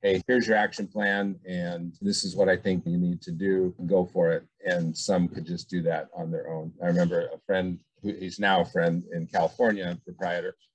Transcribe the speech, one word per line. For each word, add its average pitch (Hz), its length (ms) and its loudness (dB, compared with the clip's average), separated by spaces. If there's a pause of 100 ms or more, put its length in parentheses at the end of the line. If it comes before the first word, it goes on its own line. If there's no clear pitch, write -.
"Hey, 95 280 2
here's 123 180 4
your 110 100 4
action 104 300 -2
plan, 101 580 -2
and 87 560 -6
this 98 220 0
is 90 140 -6
what 95 120 6
I 92 80 4
think 92 300 0
you 87 120 0
need 87 240 0
to 87 100 -10
do. 92 420 2 (120)
Go 92 180 4
for 87 260 0
it." 82 140 -2 (200)
And 85 320 0
some 90 300 0
could 82 180 -6
just 85 240 -8
do 87 140 -4
that 80 320 -2
on 85 160 -8
their 80 180 -6
own. 80 320 -8
I - 60 -2
remember 87 480 2
a - 120 -14
friend, 92 340 0 (200)
who, 104 120 -4
he's 92 260 -8
now 98 220 4
a 85 40 4
friend 85 380 0 (100)
in 85 140 -6
California, 95 640 0
a 87 140 -10
proprietor 90 500 -6 (200)